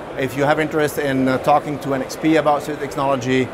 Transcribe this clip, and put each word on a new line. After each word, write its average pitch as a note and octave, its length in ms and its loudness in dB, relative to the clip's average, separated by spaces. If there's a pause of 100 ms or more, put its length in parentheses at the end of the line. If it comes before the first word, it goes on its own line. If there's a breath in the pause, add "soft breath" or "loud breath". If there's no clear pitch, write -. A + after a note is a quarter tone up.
(180)
If C3 180 -4
you C#3 80 0
have D3+ 160 4
interest D3+ 380 0
in, C3 300 0
uh, C3 100 2
talking D3 420 2
to C3+ 140 -4
N C3 80 -2
X - 140 -8
P D#3+ 200 2
about D3 260 2
the D3+ 140 -6
technology C3+ 760 0